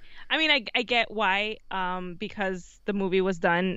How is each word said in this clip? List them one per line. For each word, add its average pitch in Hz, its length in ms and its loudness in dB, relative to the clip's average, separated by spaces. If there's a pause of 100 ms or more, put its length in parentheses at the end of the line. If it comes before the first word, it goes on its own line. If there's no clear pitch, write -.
(300)
I 277 80 2
mean, 311 140 4
I, 269 200 2
I 247 100 2
get 233 280 2
why, 208 460 0 (160)
um, 180 420 -4
because 185 720 -6
the 208 80 -2
movie 196 280 2
was 185 200 0
done 180 360 2